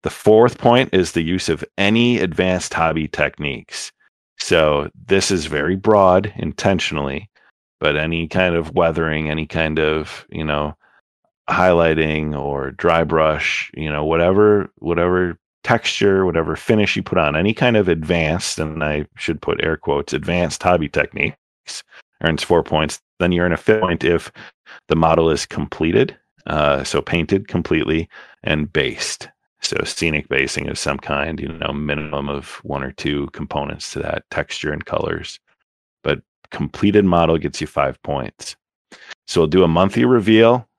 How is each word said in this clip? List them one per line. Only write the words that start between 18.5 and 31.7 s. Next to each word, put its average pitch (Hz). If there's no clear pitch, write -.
and 78
I 76
should 80
put -
air 80
quotes, 71
advanced 85
hobby 82
techniques -
earns 80
four 82
points. 78
Then 90
you 87
earn 87
a 78
fifth 110
point 87
if 82
the 78
model 82
is 78
completed, -
uh, 73
so 73
painted 90
completely 82
and 76
based. -
So -
scenic 76
basing 69
of 71
some 69
kind, 71
you 69
know, 76